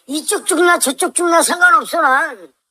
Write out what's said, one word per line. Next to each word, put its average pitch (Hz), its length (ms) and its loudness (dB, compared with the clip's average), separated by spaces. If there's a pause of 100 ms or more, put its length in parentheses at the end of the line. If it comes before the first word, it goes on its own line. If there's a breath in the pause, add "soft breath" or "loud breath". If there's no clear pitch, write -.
이쪽 311 400 -6
죽나 349 320 2
저쪽 302 360 -4
죽나 339 280 2
상관없어, 339 580 2
난. 269 500 -2 (200)